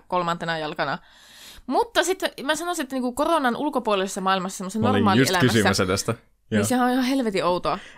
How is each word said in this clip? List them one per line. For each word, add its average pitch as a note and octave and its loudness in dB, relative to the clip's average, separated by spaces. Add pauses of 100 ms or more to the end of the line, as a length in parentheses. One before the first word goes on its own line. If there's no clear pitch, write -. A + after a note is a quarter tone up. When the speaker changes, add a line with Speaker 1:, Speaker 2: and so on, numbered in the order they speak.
Speaker 1:
kolmantena E3+ -2
jalkana. D3+ -4 (680)
Mutta F#4 0
sitten F4+ -2 (140)
mä D4+ 0
sanoisin, E4+ -4
että C4 -6
niinku B3 -2
koronan C#4+ 0
ulkopuolisessa G#3 -2
maailmassa, F#3+ -2
semmoisessa F#3+ -8
Speaker 2:
Mä G#2+ 4
olin G#2 2
just G2+ 4
Speaker 1:
normaalielämässä, B2+ 4
Speaker 2:
kysymässä G2+ 2
tästä. G2 0
Speaker 1:
niin - -8
Speaker 2:
Joo. G#3 2
Speaker 1:
sehän B3 2
on B3 2
ihan B3+ 0
helvetin A3+ 0
outoa. F3 0 (200)